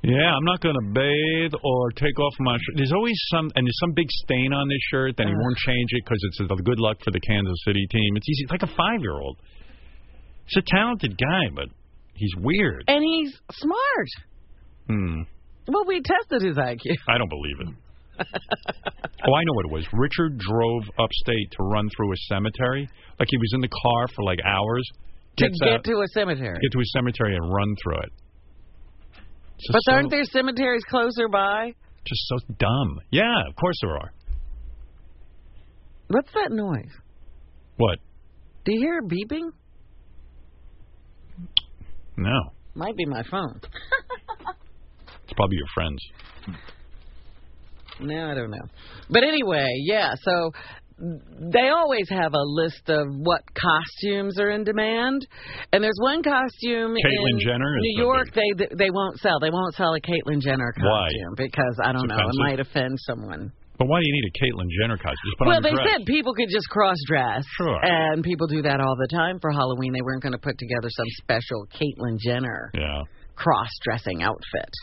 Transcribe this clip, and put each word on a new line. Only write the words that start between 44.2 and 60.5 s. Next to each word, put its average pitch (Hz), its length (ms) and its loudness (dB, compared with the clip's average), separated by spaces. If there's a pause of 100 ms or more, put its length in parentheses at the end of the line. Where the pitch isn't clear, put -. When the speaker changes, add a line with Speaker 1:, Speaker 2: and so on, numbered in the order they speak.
Speaker 1:
It's - 120 -14
probably 98 180 2
your 69 180 -6
friends. 78 260 -4 (2000)
Speaker 2:
No, 156 280 -6
I 147 60 -4
don't 113 160 -6
know. - 160 -12 (420)
But 233 140 6
anyway, 226 420 2 (200)
yeah, 185 340 2
so 170 320 2 (480)
they 170 680 0
always 277 400 2
have 170 240 0
a 143 100 4
list 151 460 -2
of 151 180 2 (160)
what 170 180 2 (140)
costumes 196 840 0
are 202 140 2
in 208 140 -2
demand. 226 600 0 (460)
And 196 100 6
there's 214 200 2
one 285 220 2
costume 240 720 0
Speaker 1:
Caitlyn 208 380 2
Speaker 2:
in 113 80 2
Speaker 1:
Jenner 120 380 0
is 110 40 0
Speaker 2:
New 226 140 0
Speaker 1:
the 226 80 2
Speaker 2:
York 254 320 4
Speaker 1:
big 208 220 2
Speaker 2:
they, 196 180 -2 (100)
they 190 60 2
won't 190 280 -2
sell. 170 200 2
They 156 100 2
won't 175 260 -2
sell 165 180 2
a 160 80 -2
Caitlyn 151 400 0
Jenner 131 360 0